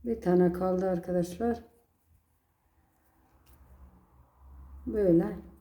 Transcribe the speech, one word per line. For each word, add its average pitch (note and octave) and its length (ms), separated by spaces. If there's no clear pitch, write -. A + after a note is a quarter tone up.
Bir A3+ 160
tane F3+ 320
kaldı F#3 380
arkadaşlar. F3+ 720
Böyle. G3+ 500